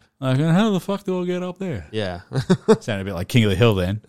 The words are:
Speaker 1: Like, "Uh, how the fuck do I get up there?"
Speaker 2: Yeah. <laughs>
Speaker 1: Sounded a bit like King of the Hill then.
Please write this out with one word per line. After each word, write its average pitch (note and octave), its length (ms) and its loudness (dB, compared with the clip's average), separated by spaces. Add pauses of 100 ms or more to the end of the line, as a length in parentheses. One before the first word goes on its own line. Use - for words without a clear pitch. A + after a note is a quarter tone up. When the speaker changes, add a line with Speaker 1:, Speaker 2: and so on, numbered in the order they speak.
(200)
Speaker 1:
Like, C3 200 0
"Uh, D#3+ 120 2
how G#3 200 2
the F#3 100 -2
fuck G3 240 -6
do F#3 160 -4
I F3+ 40 -6
get F3+ 180 -4
up F3+ 160 -10
there?" B2+ 320 -8
Speaker 2:
Yeah. F#2+ 340 -6
<laughs> F3 560 0
Speaker 1:
Sounded G2+ 200 -6
a - 40 -8
bit G2 80 -6
like F2 160 -6
King A#2 160 4
of G#2 60 4
the F#2+ 40 2
Hill A#2 200 4
then. F#2+ 340 -2